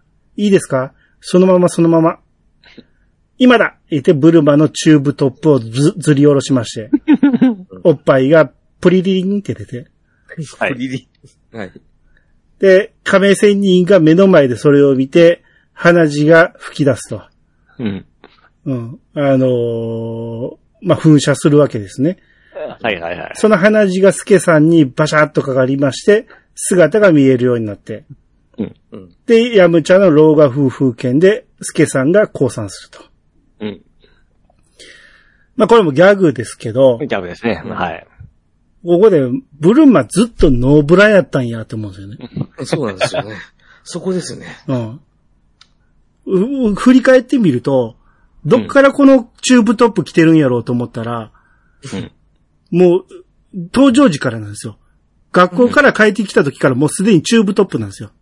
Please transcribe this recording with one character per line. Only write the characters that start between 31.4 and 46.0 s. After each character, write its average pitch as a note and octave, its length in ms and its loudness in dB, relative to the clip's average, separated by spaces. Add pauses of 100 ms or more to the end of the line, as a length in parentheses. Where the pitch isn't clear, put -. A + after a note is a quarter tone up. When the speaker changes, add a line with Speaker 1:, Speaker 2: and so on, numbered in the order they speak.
Speaker 1:
ス - 100 -14
ケ D3+ 140 0
さ C3 180 -4
ん D#3 80 0
が G#3 160 0
降 B2+ 220 -4
参 G#2 180 -12
す - 240 -20
る - 60 -20
と。 - 60 -20 (560)
Speaker 2:
う G#2+ 60 -10
ん。 G2+ 160 -12 (1700)
Speaker 1:
ま A3 80 0
あ、 F#3 40 0
こ A#3 80 4
れ A3 60 4
も D#3 100 -2
ギ C#3+ 100 2
ャ G3+ 120 6
グ F3 200 0
で A2 100 -10
す - 120 -16
け A2+ 160 -10
ど。 B2 260 2
Speaker 2:
ギ A#2 80 -8
ャ G2+ 160 -6
グ F2 40 -12
で F2 100 -12
す A2+ 100 -12
ね。 F#2 180 -4
Speaker 1:
う G2 40 -14
ん。 - 20 -12
Speaker 2:
は F2 220 -8
い。 - 140 -16 (800)
Speaker 1:
こ E3+ 140 0
こ G#3+ 120 4
で、 D3+ 120 2 (360)
ブ E3 160 2
ル D#4 120 4
マ E3+ 180 4
ず A3+ 280 -4
っ - 20 -20
と E3+ 160 2
ノ C3 280 2
ー D3+ 40 4
ブ D#3 140 2
ラ G#3 140 4
や G3 100 4
っ C#3+ 80 -6
た C#3 120 -4
ん A#2+ 80 -6
や A2+ 140 -10
っ - 40 -16
て - 80 -16
思 G#2+ 140 -10
う - 20 -16
ん F#2 40 -20
で G2 60 -20
す - 20 -20
よ G2 60 -20
ね。 G#2 80 -18 (240)
Speaker 3:
<laughs> - 240 -12
そ - 180 -6
う A#2+ 40 -6
な G2+ 60 -6
ん F#2 40 -16
で F#2 100 -4
す - 80 -10
よ - 100 -6
ね。 G#2 120 -14 (480)
そ - 160 -14
こ F#3 120 -6
で F3+ 80 -6
す C#3 180 -14
ね。 - 80 -20 (220)
Speaker 1:
う C#3 60 -4
ん。 A#2+ 260 -10 (1300)